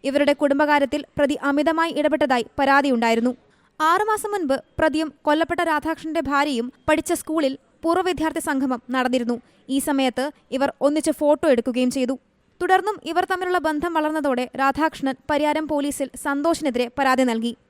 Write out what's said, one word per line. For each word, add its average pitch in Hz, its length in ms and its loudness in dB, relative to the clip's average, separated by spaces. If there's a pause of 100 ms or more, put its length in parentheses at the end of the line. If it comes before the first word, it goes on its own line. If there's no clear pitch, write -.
ഇവരുടെ 285 280 2
കുടുംബകാര്യത്തിൽ 285 720 2 (120)
പ്രതി 285 180 2
അമിതമായി 302 580 0
ഇടപെട്ടതായി 277 540 0 (120)
പരാതിയുണ്ടായിരുന്നു. 247 800 2 (440)
ആറുമാസം 415 500 2
മുൻപ് 302 300 0 (180)
പ്രതിയും 311 340 0 (100)
കൊല്ലപ്പെട്ട 320 380 0
രാധാകൃഷ്ണന്റെ 320 600 -2
ഭാര്യയും 269 520 -2 (160)
പഠിച്ച 320 240 2
സ്കൂളിൽ 311 460 -2 (240)
പൂർവ്വ 339 240 2
വിദ്യാർത്ഥി 320 340 -2
സംഗമം 269 500 -2
നടന്നിരുന്നു. 240 500 -2 (280)
ഈ 269 100 -2
സമയത്ത് 269 520 0 (200)
ഇവർ 269 300 -2
ഒന്നിച്ച് 302 300 2
ഫോട്ടോ 302 380 2
എടുക്കുകയും 254 420 2
ചെയ്തു. 254 280 -4 (440)
തുടർന്നും 381 420 2
ഇവർ 339 260 -2
തമ്മിലുള്ള 359 280 -2
ബന്ധം 311 360 -2
വളർന്നതോടെ 294 640 -2
രാധാകൃഷ്ണൻ 269 560 -2 (160)
പരിയാരം 302 380 0
പോലീസിൽ 285 420 -4 (120)
സന്തോഷിനെതിരെ 277 760 -2
പരാതി 262 240 2
നൽകി. 233 340 -2 (140)